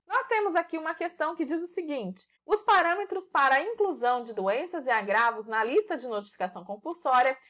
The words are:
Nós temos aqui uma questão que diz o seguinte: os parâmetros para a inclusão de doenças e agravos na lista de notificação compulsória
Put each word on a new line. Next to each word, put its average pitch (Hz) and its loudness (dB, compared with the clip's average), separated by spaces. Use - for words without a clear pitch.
Nós 453 0
temos 415 2
aqui 339 -2
uma 320 -4
questão 339 -4
que 339 -2
diz 320 -4
o 359 -8
seguinte: 277 -8
os 427 0
parâmetros 381 2
para 269 4
a 277 4
inclusão 269 0
de 226 -12
doenças 254 -2
e - 2
agravos 220 2
na 220 0
lista 330 0
de 247 -8
notificação 202 -6
compulsória 262 0